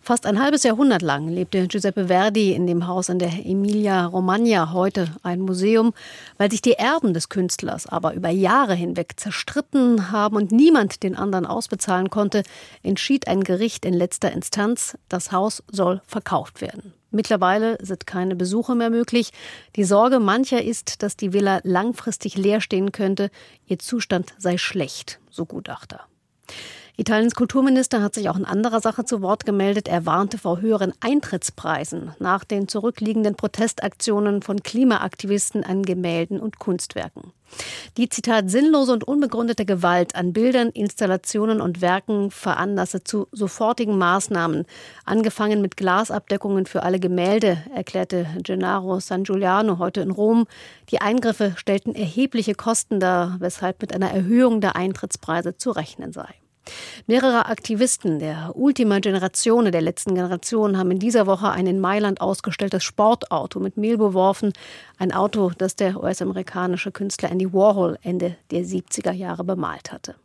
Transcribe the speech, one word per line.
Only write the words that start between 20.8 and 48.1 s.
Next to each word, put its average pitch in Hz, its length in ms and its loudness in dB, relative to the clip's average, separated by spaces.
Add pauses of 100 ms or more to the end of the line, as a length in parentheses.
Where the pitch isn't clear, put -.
dass 202 140 -4
die 190 160 -4
Villa 196 320 2
langfristig 202 720 -2
leer 202 240 2
stehen 196 320 0
könnte. 196 380 0 (360)
Ihr 185 120 -4
Zustand - 600 -4
sei 180 180 0
schlecht, - 720 -6
so - 160 -8
Gutachter. - 560 -14 (960)
Italiens 220 380 2
Kulturminister 262 680 2
hat 202 120 -2
sich 208 140 -2
auch 160 80 0
in 190 80 -2
anderer 220 360 0
Sache 220 260 -2
zu 208 160 -2
Wort 190 240 0
gemeldet. 202 420 0
Er 170 160 0
warnte 185 320 2
vor 180 240 -2
höheren 196 400 0
Eintrittspreisen 170 1160 -4
nach 185 260 0
den 196 240 -2
zurückliegenden 214 680 0
Protestaktionen 208 1080 -2
von 202 200 -4
Klimaaktivisten 208 1040 0
an 190 180 -2
Gemälden 180 560 -2
und 220 200 -8
Kunstwerken. - 760 -6 (640)
Die, 240 140 0
Zitat, 220 400 0
"sinnlose 277 420 4
und 226 120 0
unbegründete 240 600 0
Gewalt 175 500 2
an 180 200 -2
Bildern, 240 340 2
Installationen 208 920 -2
und 175 180 -4
Werken 196 500 0
veranlasse 190 720 -2
zu - 300 -4
sofortigen 214 640 -2
Maßnahmen, 175 680 0 (400)
angefangen 214 560 0
mit 196 160 -4
Glasabdeckungen 196 880 0
für - 160 -4
alle 180 180 0
Gemälde", 185 560 2 (180)
erklärte 185 520 -4 (160)